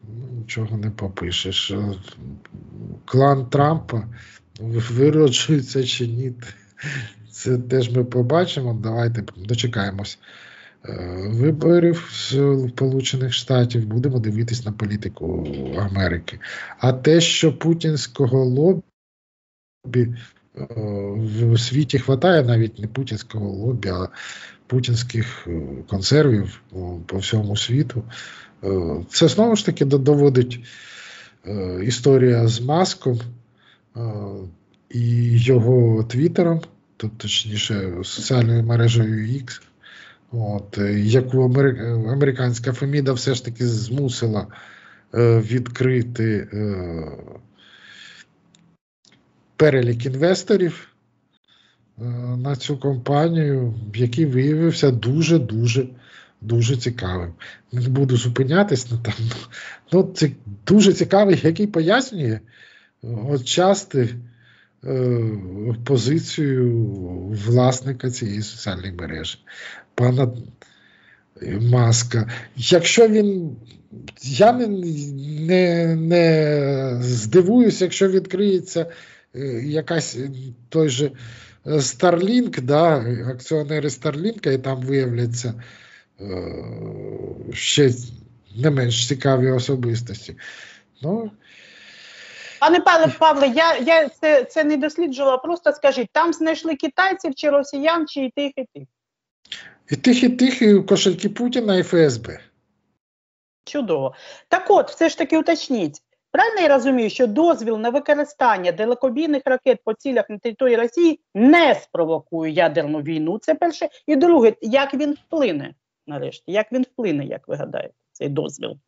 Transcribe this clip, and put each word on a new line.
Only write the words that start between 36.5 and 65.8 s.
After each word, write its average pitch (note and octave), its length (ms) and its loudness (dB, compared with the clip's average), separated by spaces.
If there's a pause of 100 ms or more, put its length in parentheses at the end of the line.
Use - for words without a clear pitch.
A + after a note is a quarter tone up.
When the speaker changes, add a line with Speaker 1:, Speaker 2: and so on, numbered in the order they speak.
Speaker 1:
тобто, A2 200 -8
точніше, G2+ 760 -4 (100)
соціальною A#2 600 0
мережею A#2 800 2
X, - 200 -16 (680)
от, G#2 460 -6
е, G2+ 220 0
яку B2+ 440 2
амери-, B2+ 360 2
е, A2+ 320 -2
американська B2+ 600 0
Феміда C#3 400 -2
все B2+ 200 -2
ж A#2 120 -6
таки B2 220 -4
змусила, A#2 800 -2 (680)
е, A#2 240 6
відкрити, A#2 1120 -2
е, F2+ 580 -6 (2500)
перелік B2 500 2
інвесторів, F3 880 0 (1040)
е, A2+ 40 -12 (340)
на C3+ 180 -4
цю C#3 220 -6
компанію, C#3 960 0 (220)
який A#2+ 300 0
виявився D3+ 640 2
дуже-дуже, B2 960 2 (540)
дуже A#2 360 0
цікавим. F#2 560 -6 (380)
Не B2 180 -2
буду B2+ 280 2
зупинятись C3 760 2
на A#2 60 -2
там, A2 160 -4 (800)
ну, F3+ 240 2
це D3 160 0 (360)
дуже G3+ 260 8
цікавий, F#3+ 500 4
який E3 240 2
пояснює, E3+ 720 0 (640)
е, A#2 40 -12 (220)
от C#3 140 -2
части, E3+ 720 0 (720)
е, B2+ 360 0 (640)